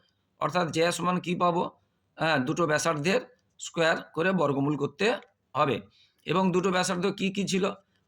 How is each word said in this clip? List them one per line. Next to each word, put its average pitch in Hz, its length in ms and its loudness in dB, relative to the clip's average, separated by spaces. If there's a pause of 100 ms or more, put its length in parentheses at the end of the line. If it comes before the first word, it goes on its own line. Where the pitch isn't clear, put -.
(400)
অর্থাৎ 170 300 0
জ্যা 165 220 2
সমান 175 260 0
কী 180 160 -4
পাবো? 175 280 2 (560)
হ্যাঁ, 156 200 2
দুটো 147 280 0
ব্যাসার্ধের 151 540 0 (380)
স্কয়ার 160 380 0 (180)
করে 170 180 0
বর্গমূল 143 440 2
করতে 143 300 -2 (480)
হবে। 135 220 2 (500)
এবং 175 260 2
দুটো 180 180 2
ব্যাসার্ধ 180 360 0
কী 190 240 -2
কী 196 160 -4
ছিল? 185 180 0 (440)